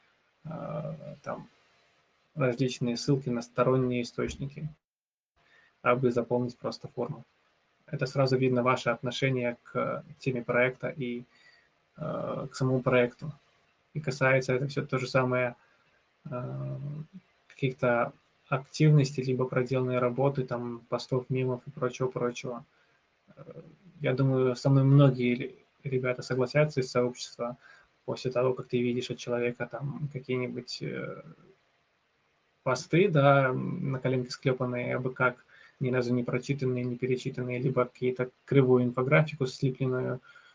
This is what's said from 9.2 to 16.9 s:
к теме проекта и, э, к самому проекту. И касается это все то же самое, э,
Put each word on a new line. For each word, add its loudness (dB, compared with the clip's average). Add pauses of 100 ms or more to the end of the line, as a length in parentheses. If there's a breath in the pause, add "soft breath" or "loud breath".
к -4 (160)
теме -2
проекта 0
и, -8 (760)
э, -6
к -16
самому 0
проекту. 2 (640)
И -4
касается 2
это -2
все -4
то -2
же -4
самое, 0 (720)
э, -8 (720)